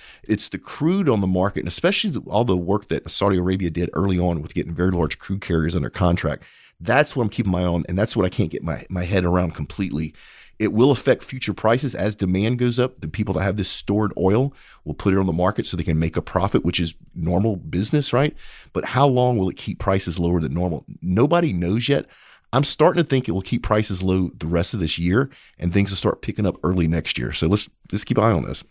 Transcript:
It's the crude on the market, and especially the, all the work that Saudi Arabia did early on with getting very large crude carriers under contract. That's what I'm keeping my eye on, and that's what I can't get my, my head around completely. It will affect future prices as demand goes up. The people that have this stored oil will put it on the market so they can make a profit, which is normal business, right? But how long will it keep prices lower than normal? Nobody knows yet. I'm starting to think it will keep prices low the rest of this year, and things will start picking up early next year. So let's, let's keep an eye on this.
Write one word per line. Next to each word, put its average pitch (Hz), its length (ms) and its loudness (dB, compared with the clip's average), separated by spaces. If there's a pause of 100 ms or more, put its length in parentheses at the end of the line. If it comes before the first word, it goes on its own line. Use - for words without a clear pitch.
(220)
It's - 260 -2
the - 80 -10
crude 170 520 -2
on 113 120 2
the 95 60 2
market, 95 340 0
and - 80 -6
especially 196 420 -2
the, 117 100 -4
all 98 240 0
the 104 120 2
work 90 320 -2
that 76 220 -4
Saudi 98 260 2
Arabia 90 340 0
did 85 220 -2
early 92 280 0
on 87 200 0
with 80 140 -12
getting 85 180 -4
very 90 200 0
large 85 260 0
crude 98 220 -6
carriers 82 340 0
under 76 160 -2
contract. 87 540 0 (360)
That's 123 360 0
what 123 80 0
I'm 107 40 0
keeping 104 240 0
my 90 100 2
eye 90 40 2
on, 87 220 0
and 90 100 -2
that's 107 180 0
what 101 80 2
I 92 40 0
can't 92 220 -2
get - 120 -8
my, 80 260 -6
my 90 140 -4
head 90 220 0
around 87 320 0
completely. 78 580 -6 (460)
It 104 120 2
will 123 200 6
affect - 320 0
future 123 300 -6
prices 123 380 0
as 104 220 -2
demand 101 460 0
goes 120 180 0
up. 123 220 -2
The 80 80 -8
people 101 260 -2
that 80 80 0
have 98 140 0
this 95 120 -2
stored 104 480 -2
oil 110 380 2 (300)
will 76 100 -6
put - 180 2
it 95 60 4
on 95 80 2
the 90 60 0
market 90 340 0
so - 100 -6
they 82 60 -2
can 78 160 0
make 80 180 0
a 82 60 -2
profit, - 420 0
which 85 140 0
is 82 160 -2 (220)
normal 90 400 0
business, 110 560 -2
right? 143 240 2 (360)
But - 120 -4
how 139 240 2
long 123 300 2
will 92 100 2
it - 80 -6
keep - 240 -8
prices 95 400 0
lower 85 200 2
than 69 140 -2
normal? 85 300 -2 (160)
Nobody 143 520 2
knows 92 360 0
yet. - 180 0 (480)
I'm 139 100 4
starting 165 380 2
to 143 60 -2
think 131 180 0
it 98 60 -2
will 95 80 0
keep - 220 -4
prices 104 400 0
low 92 340 2
the 80 100 -8
rest 85 280 0
of 107 40 -4
this 82 200 -2
year, 98 320 2 (280)
and 87 140 -2
things 98 180 2
will 98 60 -4
start - 240 0
picking - 240 -4
up 92 180 0
early 90 240 2
next 80 300 0
year. 62 160 -4
So 82 160 0
let's, 101 200 2 (220)
let's 104 140 -2
keep - 140 0
an 107 60 4
eye 113 80 6
on 73 120 2
this. - 260 -8